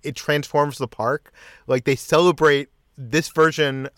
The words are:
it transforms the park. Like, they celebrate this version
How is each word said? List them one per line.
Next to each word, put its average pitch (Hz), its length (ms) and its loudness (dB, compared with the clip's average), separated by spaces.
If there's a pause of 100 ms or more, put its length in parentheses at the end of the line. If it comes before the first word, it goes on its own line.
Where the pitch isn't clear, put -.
it 147 100 -8
transforms 147 640 -2
the 131 80 -4
park. 120 460 -4 (340)
Like, 131 180 -2
they 135 120 2
celebrate 156 720 2 (280)
this 139 340 -4
version 143 680 0